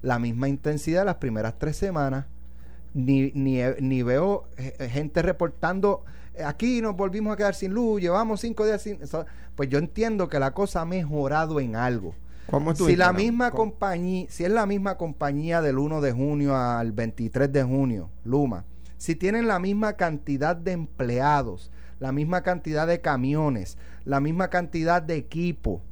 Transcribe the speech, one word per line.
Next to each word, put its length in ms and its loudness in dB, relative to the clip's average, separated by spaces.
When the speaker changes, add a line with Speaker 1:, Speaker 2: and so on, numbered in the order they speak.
Speaker 1:
la 180 0
misma 300 0
intensidad 520 0
de 40 2
las 100 2
primeras 420 -2
tres 200 -2
semanas, 480 0
ni, 400 4
ni, 260 2
ni 240 2
veo, 540 2
eh, 320 -8
gente 320 0
reportando, 800 0
eh, 100 -8
"Aquí 380 0
nos 160 -2
volvimos 340 -2
a 60 -4
quedar 180 2
sin 180 -4
luz, 280 2
llevamos 400 2
cinco 240 0
días 160 2
sin", 260 -8
so-, 180 -4
pues 140 -2
yo 80 2
entiendo 500 0
que 120 0
la 120 2
cosa 300 -2
ha 40 -4
mejorado 760 0
en 160 -2
algo. 380 0
Speaker 2:
¿Cómo 220 2
es 60 2
tu 80 2
Speaker 1:
Si 100 8
la 120 6
Speaker 2:
Instagram? 180 4
Speaker 1:
misma 260 2
Speaker 2:
¿Cómo? 200 2
Speaker 1:
compañía, 580 -2
si 160 -4
es 60 2
la 140 4
misma 300 0
compañía 680 0
del 180 2
uno 200 0
de 140 2
junio 420 2
al 380 2
veintitrés 580 0
de 100 4
junio, 480 0
Luma, 400 0
si 180 -2
tienen 340 0
la 100 2
misma 380 0
cantidad 580 0
de 160 -4
empleados, 1000 0
la 140 -2
misma 300 0
cantidad 440 0
de 140 2
camiones, 760 0
la 160 2
misma 280 0
cantidad 520 2
de 160 -2
equipo 640 -4